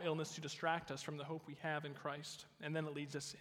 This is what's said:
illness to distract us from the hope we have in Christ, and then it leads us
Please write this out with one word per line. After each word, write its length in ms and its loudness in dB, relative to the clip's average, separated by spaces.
illness 300 4
to 60 -4
distract 480 2
us 140 -2
from 140 -2
the 60 -4
hope 240 -2
we 140 -8
have 220 2
in 100 -4
Christ, 520 -4
and 120 0
then 120 4
it 100 -2
leads 200 -2
us 260 -2